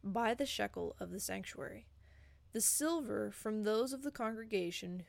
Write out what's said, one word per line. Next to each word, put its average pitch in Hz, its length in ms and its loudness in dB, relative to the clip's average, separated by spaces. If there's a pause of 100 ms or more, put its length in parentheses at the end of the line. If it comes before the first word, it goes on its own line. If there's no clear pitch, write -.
by 226 300 4
the 277 120 2
shekel 196 540 0
of 180 100 -4
the 180 100 -4
sanctuary. 190 680 -6 (640)
The 220 80 2
silver 220 720 2
from 214 320 -2
those 226 300 2
of 269 100 -8
the 285 80 -2
congregation 202 960 -2